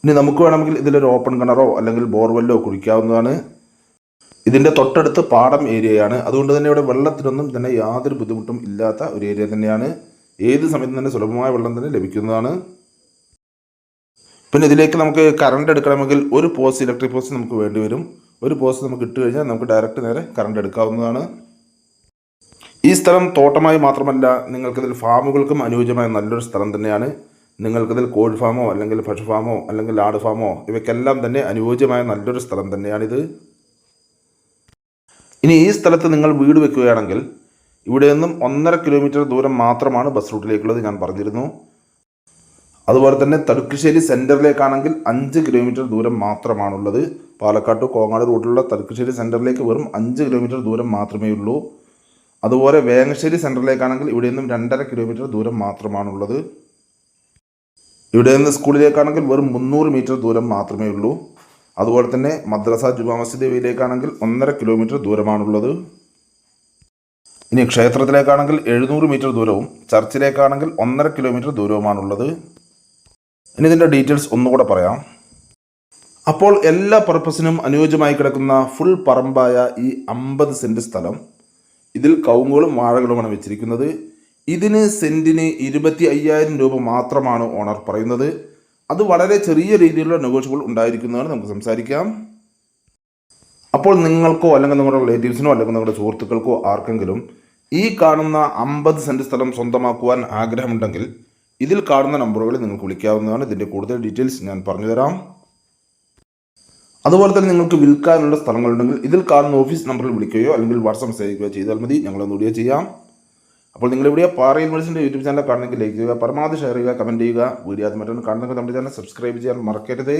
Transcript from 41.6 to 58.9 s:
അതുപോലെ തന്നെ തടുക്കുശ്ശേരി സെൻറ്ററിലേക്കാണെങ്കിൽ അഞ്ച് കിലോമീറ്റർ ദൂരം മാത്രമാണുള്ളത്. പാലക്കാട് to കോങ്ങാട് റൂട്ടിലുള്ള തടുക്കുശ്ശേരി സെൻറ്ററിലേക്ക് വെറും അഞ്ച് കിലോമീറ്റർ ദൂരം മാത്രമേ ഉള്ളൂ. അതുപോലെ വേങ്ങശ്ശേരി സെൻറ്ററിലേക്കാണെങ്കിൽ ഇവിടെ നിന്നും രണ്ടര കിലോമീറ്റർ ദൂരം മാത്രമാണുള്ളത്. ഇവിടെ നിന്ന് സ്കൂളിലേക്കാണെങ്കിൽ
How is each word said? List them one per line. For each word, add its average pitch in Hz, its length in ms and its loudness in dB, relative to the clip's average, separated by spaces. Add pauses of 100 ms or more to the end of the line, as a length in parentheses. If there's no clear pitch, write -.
അതുപോലെ 135 320 6
തന്നെ 147 160 2 (100)
തടുക്കുശ്ശേരി 143 520 2 (100)
സെൻറ്ററിലേക്കാണെങ്കിൽ 139 840 2 (180)
അഞ്ച് 139 360 0
കിലോമീറ്റർ 123 380 0 (100)
ദൂരം 117 200 0 (120)
മാത്രമാണുള്ളത്. 104 760 -4 (380)
പാലക്കാട് 107 420 2
to 127 120 -2
കോങ്ങാട് 113 360 0
റൂട്ടിലുള്ള 120 400 0
തടുക്കുശ്ശേരി 110 480 -6
സെൻറ്ററിലേക്ക് 120 500 -2
വെറും 110 160 -2 (140)
അഞ്ച് 127 300 -2
കിലോമീറ്റർ 123 300 -2 (100)
ദൂരം 117 280 -4
മാത്രമേ 104 400 -6
ഉള്ളൂ. 107 200 -4 (920)
അതുപോലെ 131 320 4 (100)
വേങ്ങശ്ശേരി 143 540 2
സെൻറ്ററിലേക്കാണെങ്കിൽ 131 720 -2
ഇവിടെ 120 160 -2
നിന്നും 135 240 -6
രണ്ടര 120 260 -4 (100)
കിലോമീറ്റർ 117 440 -6
ദൂരം 110 200 -4 (100)
മാത്രമാണുള്ളത്. 101 720 -8 (1800)
ഇവിടെ 120 220 6
നിന്ന് 143 200 4
സ്കൂളിലേക്കാണെങ്കിൽ 147 760 4